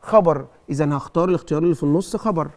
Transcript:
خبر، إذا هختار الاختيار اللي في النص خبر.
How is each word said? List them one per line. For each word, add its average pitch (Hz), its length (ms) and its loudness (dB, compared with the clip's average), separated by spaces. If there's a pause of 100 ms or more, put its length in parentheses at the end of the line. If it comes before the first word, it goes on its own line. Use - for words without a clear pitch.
خبر، 165 460 2 (240)
إذا 147 260 0
هختار 170 320 -2
الاختيار 160 340 -2
اللي 170 120 2
في - 80 -6
النص 156 340 0
خبر. 165 400 -2